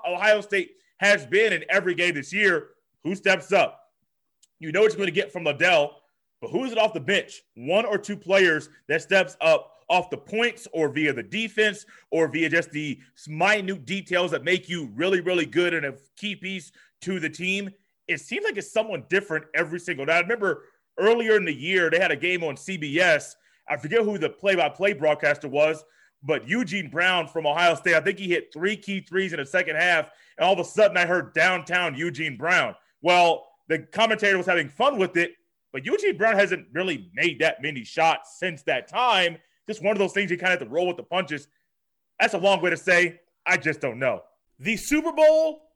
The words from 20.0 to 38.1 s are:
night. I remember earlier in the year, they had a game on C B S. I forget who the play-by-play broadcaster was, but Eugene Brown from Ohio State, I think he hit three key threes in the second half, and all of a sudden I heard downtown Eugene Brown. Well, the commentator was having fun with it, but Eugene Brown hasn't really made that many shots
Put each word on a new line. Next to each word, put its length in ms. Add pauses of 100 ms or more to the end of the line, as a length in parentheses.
night. 120
I 20
remember 460 (340)
earlier 380
in 60
the 80
year, 380
they 80
had 140
a 40
game 280
on 120
C 220
B 220
S. 360 (320)
I 100
forget 260
who 160
the 100
play-by-play 640
broadcaster 540
was, 360 (380)
but 240
Eugene 440
Brown 380
from 180
Ohio 300
State, 200
I 60
think 180
he 80
hit 240
three 240
key 240
threes 320
in 80
the 60
second 320
half, 320 (280)
and 80
all 60
of 80
a 60
sudden 320
I 80
heard 280
downtown 640
Eugene 400
Brown. 400 (260)
Well, 460 (220)
the 100
commentator 580
was 100
having 200
fun 300
with 180
it, 180 (380)
but 140
Eugene 320
Brown 180
hasn't 380
really 400
made 260
that 220
many 240
shots 520